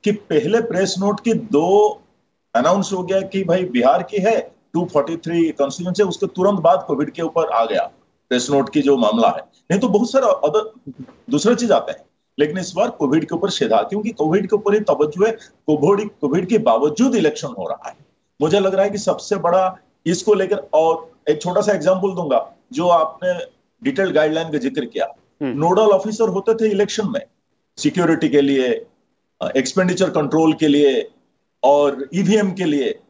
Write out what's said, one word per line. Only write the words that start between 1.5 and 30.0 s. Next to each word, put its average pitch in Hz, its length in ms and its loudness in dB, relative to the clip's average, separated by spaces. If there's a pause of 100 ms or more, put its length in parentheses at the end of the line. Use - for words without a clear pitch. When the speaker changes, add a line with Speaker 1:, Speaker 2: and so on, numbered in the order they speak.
Speaker 1:
announce 175 380 2
हो 185 100 -4
गया 190 180 0
कि 190 220 -4
भाई 180 220 0
बिहार 127 380 2
की 208 140 -6
है, 202 340 0 (220)
टू 175 120 -2
फ़ोर्टी 160 320 -2
थ्री 165 320 0
constituency, 175 540 -2
उसके 190 240 -4
तुरंत 190 320 -4
बाद 175 280 2
COVID 147 240 -4
के - 100 -8
ऊपर 160 280 -2
आ - 160 0
गया - 260 -4 (380)
press 123 220 -2
note 139 220 0
की 151 80 0
जो 135 160 4
मामला 113 300 2
है। - 140 0 (300)
नहीं 196 80 2
तो 254 100 0
बहुत 208 220 0
सारा 262 160 2
other, 185 360 0 (680)
दूसरा 196 260 2
चीज 240 160 0
आता 120 200 0
है, - 140 -14 (340)
लेकिन 151 180 0
इस 170 140 -8
बार 226 180 0
COVID 160 360 0
के 175 100 -8
ऊपर 196 140 -2
सीधा, 110 280 0
क्योंकि 214 320 -2
COVID 180 400 -2
के 214 60 0
ऊपर 202 180 0
ही 214 60 4
तवज्जो 156 460 0
है, 226 60 0 (360)
कोविड, 185 420 2
COVID 151 400 -2
के 220 80 2
बावजूद 147 580 2
इलेक्शन 151 320 0
हो - 220 -10
रहा - 200 -10
है। - 80 -20 (440)
मुझे 170 180 2
लग 190 160 0
रहा 190 80 2
है 208 60 0
कि 208 80 -8
सबसे - 380 -4
बड़ा 180 420 0 (280)
इसको 180 280 0
लेकर, 190 240 0 (160)
और 160 380 0 (180)
एक 147 120 0
छोटा 180 200 0
सा 208 100 0
एग्जांपल 185 440 0
दूंगा, 139 380 -2 (180)
जो 156 160 -2
आपने 170 460 0 (500)
detailed 151 300 -2
guideline 156 380 0
का 147 60 -4
जिक्र 135 280 -4
किया, - 300 -6 (260)
Speaker 2:
हम्म। 131 160 -4
Speaker 1:
नोडल 175 240 2
ऑफिसर 208 480 2
होते 196 240 -2
थे 220 180 0
इलेक्शन 202 380 -2
में 113 120 -6 (560)
सिक्योरिटी 160 520 0
के 143 120 4
लिए, 131 440 0 (560)
अ, - 160 -4
expenditure 180 520 0